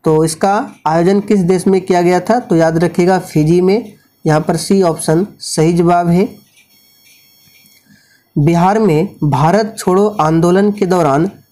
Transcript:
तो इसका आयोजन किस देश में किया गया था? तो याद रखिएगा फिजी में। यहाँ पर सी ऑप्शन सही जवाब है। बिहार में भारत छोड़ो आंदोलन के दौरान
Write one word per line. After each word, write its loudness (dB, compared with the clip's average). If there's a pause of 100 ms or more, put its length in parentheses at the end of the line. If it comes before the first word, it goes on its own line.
तो 2
इसका -2 (160)
आयोजन 2
किस 0
देश 0
में 2
किया -2
गया 2
था? 0
तो -4
याद 2
रखिएगा 0
फिजी 0
में। -2 (320)
यहाँ 0
पर -4
सी 0
ऑप्शन 0 (140)
सही -2
जवाब 2
है। 2 (2000)
बिहार 2
में 0
भारत 0
छोड़ो 0
आंदोलन 0
के -4
दौरान 0 (220)